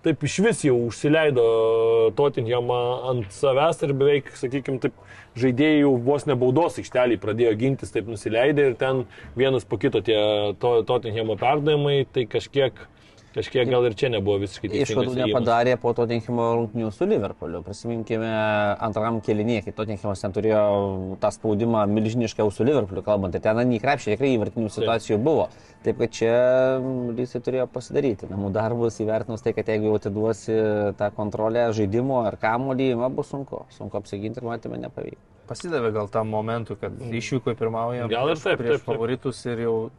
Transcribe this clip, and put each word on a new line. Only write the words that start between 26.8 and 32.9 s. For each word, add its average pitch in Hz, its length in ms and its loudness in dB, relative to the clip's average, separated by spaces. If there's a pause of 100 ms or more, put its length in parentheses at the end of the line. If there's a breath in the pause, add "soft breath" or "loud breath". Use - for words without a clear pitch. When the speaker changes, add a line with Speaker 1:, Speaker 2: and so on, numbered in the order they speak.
Speaker 2:
Lysai 127 260 -4
turėjo 127 240 0
pasidaryti 131 640 -2
namų 98 240 -4
darbus, 113 480 0
įvertinus 110 420 -2
tai, 113 80 0
kad 107 160 -2
jeigu 107 220 2
jau 107 80 4
atiduosi 107 560 -2 (420)
tą 104 160 -2
kontrolę 110 640 0
žaidimo 117 500 0
ar 110 160 -2
kamuolį, 127 560 0